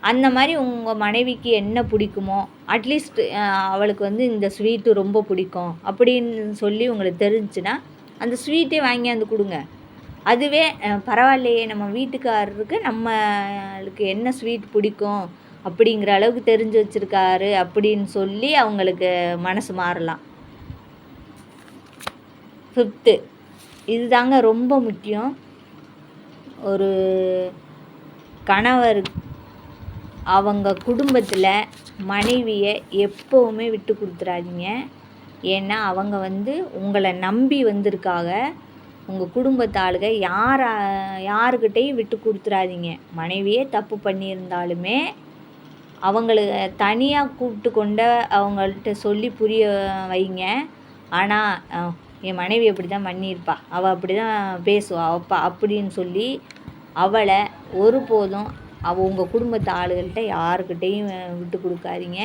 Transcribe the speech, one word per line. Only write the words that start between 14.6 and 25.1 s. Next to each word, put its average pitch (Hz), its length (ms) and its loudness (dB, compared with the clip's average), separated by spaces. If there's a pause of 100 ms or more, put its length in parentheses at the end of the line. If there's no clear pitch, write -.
பிடிக்கும் 208 520 0 (420)
அப்படிங்கிற 214 420 2
அளவுக்கு 220 380 4
தெரிஞ்சு 220 320 4
வச்சிருக்காரு" 196 800 2
அப்படின்னு 208 500 2
சொல்லி 208 500 -2
அவங்களுக்கு 190 540 2 (280)
மனசு 185 360 -2
மாறலாம். 175 480 -4 (2500)
ஃபிஃப்த்து, 220 460 4 (760)
இதுதாங்க 240 520 4
ரொம்ப 240 400 4
முக்கியம். 214 520 -4 (1300)